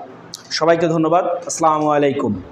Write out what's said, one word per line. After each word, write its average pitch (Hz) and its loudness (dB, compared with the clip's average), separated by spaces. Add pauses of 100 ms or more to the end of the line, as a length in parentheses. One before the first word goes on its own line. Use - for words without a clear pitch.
(500)
সবাইকে 165 2
ধন্যবাদ। 165 2 (220)
আসসালামু 151 0
আলাইকুম। 139 0